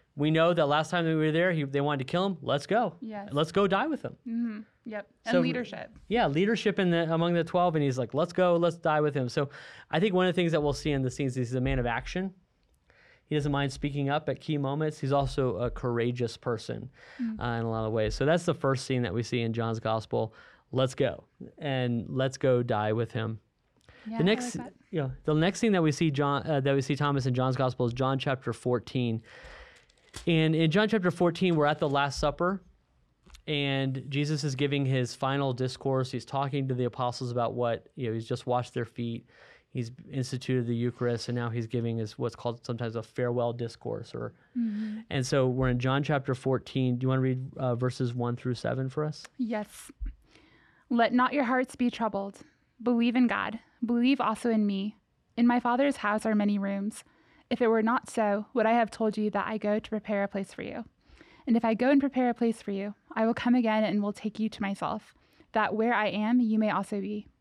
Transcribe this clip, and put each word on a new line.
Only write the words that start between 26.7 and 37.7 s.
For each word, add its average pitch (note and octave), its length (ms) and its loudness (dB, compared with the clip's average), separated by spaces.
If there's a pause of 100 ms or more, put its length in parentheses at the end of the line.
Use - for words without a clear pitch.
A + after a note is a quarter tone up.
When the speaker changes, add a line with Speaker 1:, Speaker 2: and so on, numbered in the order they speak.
Speaker 1:
we C#3 60 2
see C3 140 0
Thomas C#3 320 2
in B2+ 80 2
John's B2+ 220 2
gospel B2+ 280 0
is A#2 80 2
John C3 280 0
chapter C3 340 -2
fourteen. A#2+ 680 -2 (1080)
And D#3+ 260 4
in D#3+ 160 4
John G#3 180 4
chapter F#3+ 220 2
fourteen, F3 460 2
we're D3 100 4
at D3+ 140 2
the D#3+ 100 2
Last C#3 300 0
Supper, F3 420 0 (840)
and C3+ 640 0
Jesus D3 360 -2
is C#3 100 -2
giving C#3 320 0
his C3 280 0
final C#3 380 0
discourse. B2+ 580 -2
He's B2 140 -6
talking C#3 440 -2
to C3 60 -2
the B2 100 0
apostles B2 460 -2
about A#2 240 0
what, A#2+ 420 -2